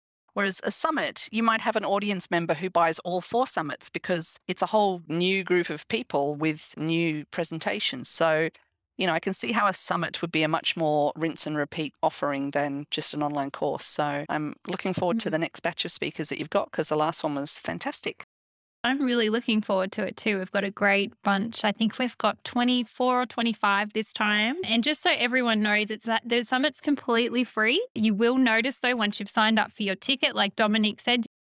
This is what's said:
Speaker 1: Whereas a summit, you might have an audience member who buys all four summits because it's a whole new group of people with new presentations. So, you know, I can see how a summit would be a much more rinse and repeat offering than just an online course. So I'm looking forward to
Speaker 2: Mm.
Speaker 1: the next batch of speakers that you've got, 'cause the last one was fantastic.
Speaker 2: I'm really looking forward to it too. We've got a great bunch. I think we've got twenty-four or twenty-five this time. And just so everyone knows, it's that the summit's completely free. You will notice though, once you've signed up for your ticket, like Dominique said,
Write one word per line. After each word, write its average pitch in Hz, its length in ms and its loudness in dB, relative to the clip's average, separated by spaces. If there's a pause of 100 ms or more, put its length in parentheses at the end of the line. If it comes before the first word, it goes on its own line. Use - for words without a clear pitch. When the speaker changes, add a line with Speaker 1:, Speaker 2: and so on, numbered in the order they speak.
(340)
Speaker 1:
Whereas 196 300 -2
a - 60 -2
summit, 254 640 -2
you 220 100 -2
might 226 200 2
have 220 140 0
an 208 100 0
audience 196 440 -2
member 170 240 2
who 170 160 -2
buys 165 300 2
all 180 200 -4
four 233 280 0
summits - 420 -6
because - 480 -4 (100)
it's - 140 -2
a - 60 2
whole 196 400 2
new 180 360 2
group 175 280 2
of 151 160 -8
people 147 480 0
with 151 420 -2
new 160 540 0
presentations. 165 800 -4
So, 160 400 2 (480)
you 185 80 0
know, 175 80 4
I 165 60 2
can 190 140 -2
see - 180 -4
how 208 160 2
a 190 60 2
summit - 480 -4
would 170 100 -4
be 156 120 2
a 156 40 4
much - 300 0
more 151 400 2
rinse 160 280 -2
and 151 120 -4
repeat 147 440 -4
offering 143 500 -2
than 143 400 -2
just - 220 -2
an 147 80 -2
online 147 300 -2
course. 147 340 -2
So 147 440 0
I'm 151 260 -2 (120)
looking 180 260 -4
forward 220 260 0
to - 80 -2
Speaker 2:
Mm. 156 60 -2
Speaker 1:
the 156 60 2
next 165 200 -4
batch - 240 -4
of - 80 -2
speakers - 380 -2
that - 100 -4
you've 151 100 -6
got, - 220 0
'cause - 160 -2
the 156 80 0
last 156 260 0
one 147 140 -2
was 143 240 -4
fantastic. - 640 -8 (640)
Speaker 2:
I'm 269 180 0
really 240 260 2
looking 220 300 2
forward 196 340 -2
to 208 120 -2
it - 100 -8
too. 208 220 -2
We've 185 140 -6
got 196 120 0
a 196 80 -4
great 202 400 2 (120)
bunch. 208 420 0
I 208 80 2
think 220 240 0
we've 247 220 -2
got - 260 0
twenty-four 247 760 0
or - 20 -2
twenty-five 208 680 0
this 220 220 -4
time. 214 500 2
And 233 180 2
just 302 220 0
so 359 80 4
everyone 240 500 2
knows, 208 300 2
it's 214 140 -8
that 226 180 0
the 233 200 2
summit's 262 360 0
completely 247 640 2
free. 233 420 0 (100)
You 220 180 2
will 233 240 4
notice 240 420 2
though, 254 160 2
once 208 240 -2
you've 202 100 -8
signed 220 300 4
up - 140 0
for - 100 -6
your 190 120 0
ticket, 262 400 0
like 202 200 0
Dominique 214 460 2
said, 240 240 2 (240)